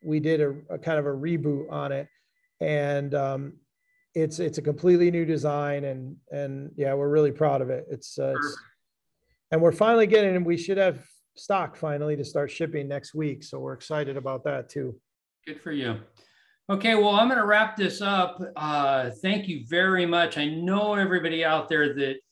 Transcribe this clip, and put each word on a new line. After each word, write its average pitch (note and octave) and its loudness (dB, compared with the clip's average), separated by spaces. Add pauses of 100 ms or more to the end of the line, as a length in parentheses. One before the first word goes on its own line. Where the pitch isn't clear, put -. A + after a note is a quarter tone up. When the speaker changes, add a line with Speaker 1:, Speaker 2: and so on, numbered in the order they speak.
Speaker 1:
we D#3 -2
did D#3 2
a, D3 2 (200)
a F3 -6
kind D#3+ -2
of C#3+ -2
a C#3 -4 (100)
reboot D3 -2
on C#3+ -6
it. C#3 -6 (540)
And, C#3+ -2
um, C#3 -4 (600)
it's, D#3 -2
it's E3 -4
a D3 -8
completely F3 4
new E3+ 0
design, C#3+ -2
and, C3 -8 (140)
and C#3 -8
yeah, C#3 0
we're C#3+ 0
really D3 4
proud C#3 2
of B2+ -4
it. B2+ -4
It's, - -12
uh, C3+ -2
it's C#3 -2
Speaker 2:
Perfect. D3 -6 (920)
Speaker 1:
and D#3+ 4
we're E3+ 6
finally A3 6
getting, G3 6
and F3+ 0
we E3+ 0
should F#3 -2
have F#3 2 (320)
stock F#3+ -4
finally D3 -4
to C#3+ -6
start C#3+ -4
shipping D3+ -6
next C#3 -10
week. D3+ -4
So - -14
we're C3+ -8
excited C#3 -6
about C3 -8
that C#3 -4
too. C3 -8 (460)
Speaker 2:
Good D3+ -14
for E3 -10
you. B2+ -4 (720)
Okay, G3+ 0
well, G#3 4
I'm A3 6
gonna A#3+ 2
wrap G#3+ 4
this G3 -2
up. F#3+ 0 (160)
Uh, C#3+ 0 (140)
thank G3 0
you D3 -6
very F3+ 2
much. E3+ 2
I D3 -2
know F#3 0
everybody F3 0
out D#3 0
there D3 2
that C3+ -2 (160)